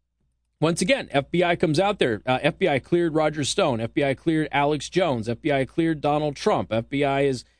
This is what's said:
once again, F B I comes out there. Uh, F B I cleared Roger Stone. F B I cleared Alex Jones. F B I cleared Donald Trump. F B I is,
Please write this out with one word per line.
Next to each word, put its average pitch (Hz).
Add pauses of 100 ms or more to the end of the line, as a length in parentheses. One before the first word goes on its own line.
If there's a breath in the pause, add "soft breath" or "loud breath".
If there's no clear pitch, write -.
(600)
once 160
again, 247
F 139
B 175
I 170
comes 156
out 196
there. 117
Uh, 127
F 147
B 180
I 143
cleared 170
Roger 156
Stone. 127
F 117
B 147
I 135
cleared 156
Alex 143
Jones. 135
F 117
B 151
I 135
cleared 165
Donald 147
Trump. 127
F 117
B 139
I 139
is, 135 (140)